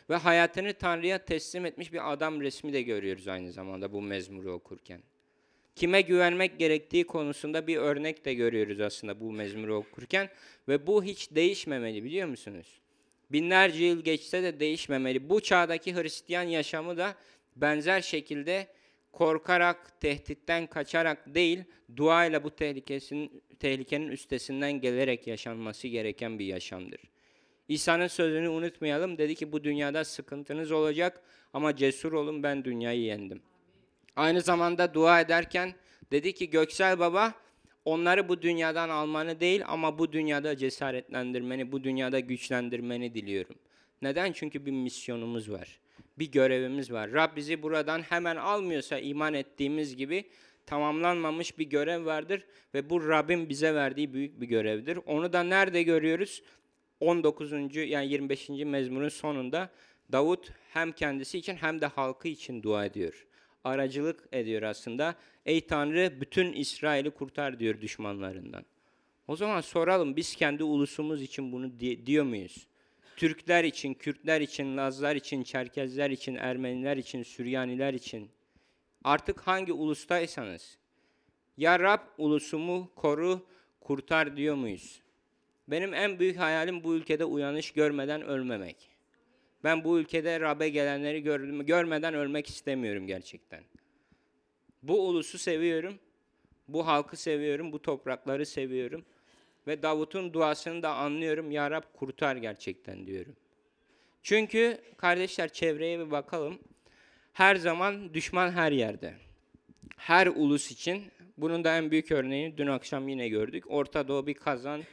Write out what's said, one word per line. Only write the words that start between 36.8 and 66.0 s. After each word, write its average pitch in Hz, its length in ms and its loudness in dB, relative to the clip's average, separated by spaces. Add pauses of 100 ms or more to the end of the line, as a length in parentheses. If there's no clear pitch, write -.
Baba, 185 360 4 (500)
onları 175 440 4
bu 175 140 0
dünyadan 165 460 2
almanı 156 520 -2
değil 185 260 4
ama 156 320 0
bu 160 140 0
dünyada 151 440 0
cesaretlendirmeni, 127 1160 -4
bu 131 120 -4
dünyada 131 360 0
güçlendirmeni 123 920 -4
diliyorum." 101 420 -4 (460)
Neden? 160 300 0
Çünkü 147 340 -8
bir 139 40 -4
misyonumuz 120 800 -4
var. - 280 -12 (400)
Bir 147 140 -6
görevimiz 131 600 2
var. 107 200 -6
Rab 156 240 2
bizi 151 260 -4
buradan 156 400 0
hemen 170 340 -2
almıyorsa 165 600 -2
iman 151 360 -2
ettiğimiz 139 640 -4
gibi 156 280 -4 (420)
tamamlanmamış 160 920 0
bir 160 60 -2
görev 151 400 0
vardır 160 400 -4 (300)
ve 139 160 -4
bu 165 180 0
Rabbin 160 400 4
bize 151 260 2
verdiği 139 380 0
büyük 139 280 -6
bir 120 60 -6
görevdir. 113 600 0
Onu 160 260 0
da 175 100 4
nerede 185 400 4
görüyoruz? 165 600 2 (580)
On 170 240 4
dokuzuncu 147 560 0
yani 143 320 -2
yirmi 139 160 -2
beşinci 139 360 -4
mezmunun 139 440 -2
sonunda 147 600 -4 (420)
Davut 156 400 2 (180)
hem 165 220 -2
kendisi 139 460 -4
için 180 180 -6
hem 160 240 -2
de 147 60 0
halkı 135 420 -4
için 127 340 -8
dua 104 240 2
ediyor. 95 400 -6 (380)
Aracılık 139 680 -2
ediyor 110 300 -2
aslında. 120 520 -4 (320)
"Ey 160 140 4
Tanrı, 156 600 0